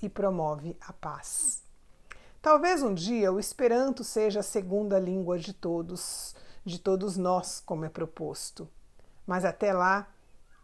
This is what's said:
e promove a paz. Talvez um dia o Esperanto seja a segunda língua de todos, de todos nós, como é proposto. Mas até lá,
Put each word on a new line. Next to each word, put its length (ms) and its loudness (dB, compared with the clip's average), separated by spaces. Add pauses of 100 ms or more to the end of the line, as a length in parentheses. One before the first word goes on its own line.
e 60 -4
promove 720 -2
a 100 -16
paz. 720 -4 (760)
Talvez 420 6
um 120 2
dia 360 2
o 80 2
Esperanto 640 2
seja 380 0
a 20 -2
segunda 560 0
língua 400 0
de 140 -8
todos, 800 -6 (300)
de 140 -8
todos 400 0
nós, 420 0
como 240 -6
é 60 -6
proposto. 760 -8 (600)
Mas 180 0
até 260 2
lá, 380 4 (560)